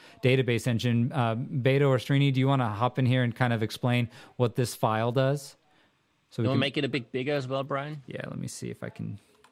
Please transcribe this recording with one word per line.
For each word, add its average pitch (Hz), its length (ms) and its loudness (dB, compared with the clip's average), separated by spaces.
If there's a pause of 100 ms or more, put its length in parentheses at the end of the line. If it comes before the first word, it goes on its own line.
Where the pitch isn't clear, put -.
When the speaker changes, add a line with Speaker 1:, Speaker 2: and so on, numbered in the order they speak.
(240)
Speaker 1:
database 123 420 2
engine. 117 460 0
Uh, 117 240 0
Beto 135 540 2
or 131 80 4
Srini, 139 340 2
do 131 80 0
you 131 80 4
wanna 131 220 2
hop 113 280 -2
in 135 60 2
here 127 180 2
and 120 120 -2
kind 123 180 0
of 110 100 0
explain 120 460 0 (280)
what 120 200 0
this 123 180 -2
file 113 380 0
does? 135 440 -2 (760)
So - 120 -4
we 110 40 2
Speaker 2:
You - 20 4
wanna 110 80 2
Speaker 1:
can 117 40 4
Speaker 2:
make 135 180 0
it 143 60 0
a 135 40 0
bit 120 240 -6
bigger 131 220 -2
as 135 120 -2
well, 135 160 -4
Brian? 143 440 -6
Speaker 1:
Yeah, - 200 -10
let - 120 -8
me - 100 -8
see - 220 -10
if - 120 -12
I 57 60 -10
can - 320 -10 (320)